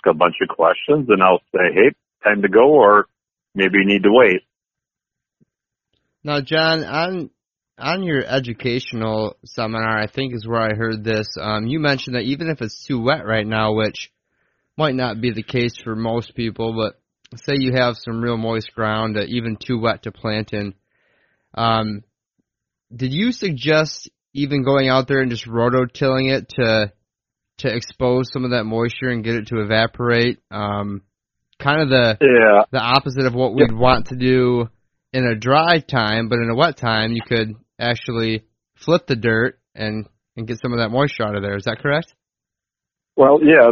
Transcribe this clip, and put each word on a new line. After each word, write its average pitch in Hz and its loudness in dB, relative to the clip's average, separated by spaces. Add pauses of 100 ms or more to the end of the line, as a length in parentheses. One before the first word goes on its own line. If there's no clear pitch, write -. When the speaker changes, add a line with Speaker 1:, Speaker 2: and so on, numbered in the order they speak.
Speaker 1:
a 85 4
bunch 85 0
of 92 -4
questions, 120 0
and 98 4
I'll 92 4 (120)
say, 90 2
"Hey, 113 4 (320)
time 104 2
to 98 0
go," 117 6
or, 104 6 (460)
"Maybe 95 2
you 95 2
need 101 2
to 101 6
wait." 107 6 (1800)
Speaker 2:
Now, 147 -2
John, 160 0
on, 165 -4 (480)
on 170 -4
your 151 0
educational 117 -4 (100)
seminar, 110 -4
I 107 -4
think 135 -8
is 110 -10
where 117 -2
I 110 0
heard 110 -4
this, 107 -2 (120)
um, 107 -4
you 151 -4
mentioned 139 -4
that 120 -4
even 143 -6
if 151 -6
it's - -10
too 127 -4
wet 139 -2
right 107 -2
now, 110 -2
which 110 -4 (640)
might 151 0
not 117 -4
be 120 0
the 107 -8
case 120 -4
for 113 -10
most 113 -4
people, 113 -6
but 110 -4 (360)
say 143 -6
you 131 0
have 123 0
some 117 -8
real 117 -2
moist 113 -4
ground, 110 -2
uh, 101 -2
even 113 -4
too 123 -4
wet 110 -2
to 107 -10
plant 110 -6
in, 101 -6 (800)
um, 110 -2 (920)
did 127 -4
you 214 0
suggest 156 -2 (240)
even 139 -2
going 135 2
out 131 2
there 135 0
and 131 -2
just 113 -8
rototilling 127 0
it 110 -4
to, 110 0 (680)
to 117 -4
expose 123 -2
some 127 -6
of 123 -4
that 120 -2
moisture 117 -4
and 117 -4
get 117 -2
it 107 -6
to 113 -4
evaporate? 117 0 (120)
Um, 101 -6 (580)
kind 147 0
of 147 0
the, 120 2
Speaker 1:
Yeah. 113 8
Speaker 2:
the 127 -2
opposite 131 0
of 123 -2
what 123 0
we'd 120 4
Speaker 1:
Yep. 110 -4
Speaker 2:
want 123 4
to 127 -10
do 123 2 (420)
in 131 0
a 117 0
dry 151 2
time, 113 -2
but 120 0
in 117 -2
a 117 -2
wet 135 0
time, 113 -2
you 113 -4
could 110 -2 (260)
actually 113 -4 (300)
flip 175 0
the 135 -2
dirt 113 0 (160)
and, 107 -8 (280)
and 113 -10
get 117 -8
some 123 -4
of 117 -2
that 113 -2
moisture 131 -2
out 104 -4
of 101 -4
there. 101 -4
Is 101 -6
that 110 -6
correct? 147 -4 (1000)
Speaker 1:
Well, 143 6
yeah, 147 8